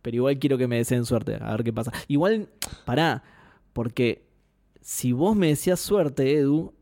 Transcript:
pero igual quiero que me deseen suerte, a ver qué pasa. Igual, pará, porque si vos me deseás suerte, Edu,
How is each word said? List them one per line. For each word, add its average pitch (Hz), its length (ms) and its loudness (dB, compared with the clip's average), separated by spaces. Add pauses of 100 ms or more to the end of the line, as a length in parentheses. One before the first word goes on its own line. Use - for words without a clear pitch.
pero 117 160 -8
igual 135 220 2
quiero 139 180 2
que 127 100 0
me 120 100 0
deseen 120 280 0
suerte, 113 340 -2
a 110 120 -6
ver 110 120 -2
qué 113 100 -2
pasa. 113 180 -4 (160)
Igual, 190 420 0 (360)
pará, 135 380 0 (500)
porque 120 500 -2 (580)
si - 300 -4
vos 165 240 2
me 190 120 4
deseás 175 320 2
suerte, 143 580 0
Edu, 151 440 0